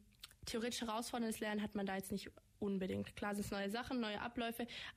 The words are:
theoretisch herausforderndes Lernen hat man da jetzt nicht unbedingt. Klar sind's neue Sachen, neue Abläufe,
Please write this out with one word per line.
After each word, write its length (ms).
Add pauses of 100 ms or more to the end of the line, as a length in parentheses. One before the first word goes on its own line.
(460)
theoretisch 360
herausforderndes 580
Lernen 220
hat 140
man 120
da 80
jetzt 160
nicht 180 (300)
unbedingt. 560
Klar 200
sind's 160
neue 200
Sachen, 280
neue 220
Abläufe, 460 (300)